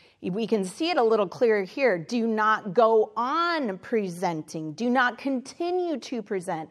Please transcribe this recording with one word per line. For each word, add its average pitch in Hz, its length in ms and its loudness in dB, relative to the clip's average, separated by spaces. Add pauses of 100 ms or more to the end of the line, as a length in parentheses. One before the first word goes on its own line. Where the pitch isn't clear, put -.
(220)
we 202 260 -2
can 202 180 0
see 320 240 -4
it 349 80 0
a 247 60 4
little 220 240 4
clearer 220 360 2
here. 214 340 0
Do 226 300 -2
not 214 460 0
go 226 420 6
on 285 640 0
presenting. 170 960 -4
Do 233 160 -2
not 240 280 2
continue 339 800 -4
to 226 240 -6
present 180 500 -6